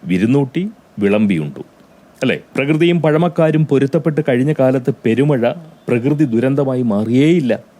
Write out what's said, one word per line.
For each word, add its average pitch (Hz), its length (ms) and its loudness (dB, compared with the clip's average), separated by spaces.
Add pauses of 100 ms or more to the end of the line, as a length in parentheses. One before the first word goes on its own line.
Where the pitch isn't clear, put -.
വിരുന്നൂട്ടി, 131 640 -2 (300)
വിളമ്പിയുണ്ടു. 104 600 0 (600)
അല്ലേ? 113 160 0 (180)
പ്രകൃതിയും 156 460 0
പഴമക്കാരും 156 640 0
പൊരുത്തപ്പെട്ട് 143 640 0
കഴിഞ്ഞ 135 300 0
കാലത്ത് 131 340 0 (120)
പെരുമഴ 123 460 2 (360)
പ്രകൃതി 135 380 0
ദുരന്തമായി 131 560 0
മാറിയേയില്ല. 120 1000 0